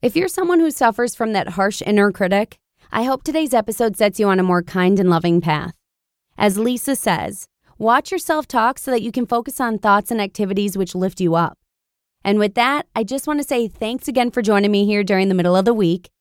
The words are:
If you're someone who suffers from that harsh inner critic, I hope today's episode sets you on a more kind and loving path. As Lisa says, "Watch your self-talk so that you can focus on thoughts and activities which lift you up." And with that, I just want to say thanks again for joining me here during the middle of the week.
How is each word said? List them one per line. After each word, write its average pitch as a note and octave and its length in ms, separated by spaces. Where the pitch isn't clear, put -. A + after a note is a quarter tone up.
If B3 160
you're F4+ 100
someone F4 320
who E4 120
suffers A#3+ 440
from A3 200
that F#3+ 160
harsh F#3+ 320
inner G#3 280
critic, G3 460
I A3 120
hope C4 200
today's D#4 300
episode A3 460
sets G#3 200
you G#3+ 100
on F#3 120
a - 20
more F3+ 200
kind F#3 360
and F#3 120
loving E3+ 320
path. D#3+ 320
As G3+ 180
Lisa B3 400
says, F3+ 500
"Watch A3+ 340
your F#4+ 60
self-talk C4+ 600
so - 120
that A#3+ 120
you A3 100
can B3 140
focus A#3+ 340
on A3+ 180
thoughts G3+ 320
and A#3 80
activities G3+ 600
which F#3 160
lift F#3 260
you E3+ 140
up." E3 240
And G3+ 140
with G#3 160
that, C4 320
I A3 80
just C4 220
want D4+ 120
to C#4+ 80
say A#3+ 220
thanks A3+ 400
again B3 220
for B3 100
joining G3+ 300
me G3+ 160
here G#3 180
during F#3+ 240
the F#3+ 60
middle F3+ 220
of F#3+ 100
the A#3+ 80
week. F3+ 340